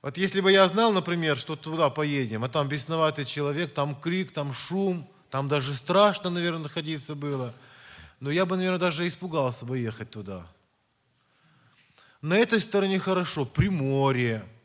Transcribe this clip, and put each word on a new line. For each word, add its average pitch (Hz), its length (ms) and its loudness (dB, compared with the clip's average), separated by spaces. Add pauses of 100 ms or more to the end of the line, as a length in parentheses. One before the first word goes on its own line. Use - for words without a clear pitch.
Вот 143 160 -8
если 190 240 0
бы 190 100 6
я 196 160 8
знал, 220 240 4
например, 170 460 0
что 156 180 -6
туда 156 360 0
поедем, 135 520 -2
а 127 60 -4
там 143 180 0
бесноватый 156 580 -2
человек, 147 460 -4
там 143 220 -2
крик, 180 380 -4
там 143 200 -6
шум, 180 560 -4 (220)
там 139 180 -4
даже 143 280 0
страшно, 180 560 4
наверное, 175 320 -2
находиться 151 500 -6
было, 139 400 -4 (680)
но 139 120 -6
я 175 160 2
бы, 185 100 0
наверное, 185 220 0
даже 175 280 0
испугался 156 560 -2
бы 127 140 -4
ехать 110 320 -6
туда. 95 380 -12 (1800)
На 160 120 2
этой 226 240 4
стороне 196 380 2
хорошо, 180 480 0
при 180 240 2
море. 135 760 2 (220)